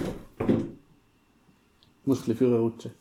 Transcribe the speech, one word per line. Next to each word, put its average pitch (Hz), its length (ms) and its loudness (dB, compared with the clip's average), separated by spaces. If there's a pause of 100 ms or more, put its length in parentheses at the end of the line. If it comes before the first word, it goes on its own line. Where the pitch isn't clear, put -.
(2000)
Muss 131 140 2
ein - 60 -12
bisschen 113 120 0
vorher 123 220 4
rutschen. 113 420 -2